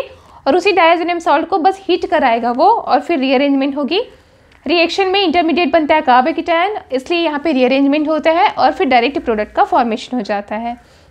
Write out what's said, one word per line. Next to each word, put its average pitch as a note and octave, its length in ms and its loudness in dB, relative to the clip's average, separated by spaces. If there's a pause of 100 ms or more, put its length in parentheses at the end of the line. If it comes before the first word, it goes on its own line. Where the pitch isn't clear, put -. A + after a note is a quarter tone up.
(480)
और D4+ 100 2
उसी F#4 140 0
डायजोनियम E4+ 480 2
साल्ट D#4+ 280 0
को G4 100 -2
बस F#4+ 240 0
हीट F4 240 -2
कराएगा A#3+ 460 0
वो C4 140 0
और G#4 340 2
फिर D4 200 -2
रीअरेंजमेंट C4+ 580 0
होगी। D4+ 240 -2 (640)
रिएक्शन E4+ 420 0
में F#4 140 0
इंटरमीडिएट E4+ 500 0
बनता D#4+ 240 2
है D#4 80 0
carbocation, E4 760 0 (140)
इसलिए C4+ 280 -4
यहाँ D4+ 200 -2
पे D#4+ 120 -2
रीअरेंजमेंट C#4 560 2
होता D#4 240 0
है F4 180 2
और - 220 0
फिर E4 160 -2
डायरेक्ट B3+ 320 2
प्रोडक्ट G#3+ 360 -4
का F#4+ 80 2
फॉर्मेशन B3 540 -2
हो A#3+ 60 -4
जाता G#3 320 -6
है। A#3 220 -8 (340)